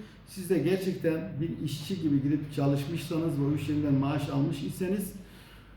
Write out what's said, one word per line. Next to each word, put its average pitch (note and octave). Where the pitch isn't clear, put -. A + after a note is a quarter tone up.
siz F3
de F3
gerçekten E3
bir E3
işçi E3
gibi C#3+
gidip C#3+
çalışmışsanız D3
ve C#3+
o C#3+
iş D3+
yerinden D3
maaş C#3+
almış C#3
iseniz F#3+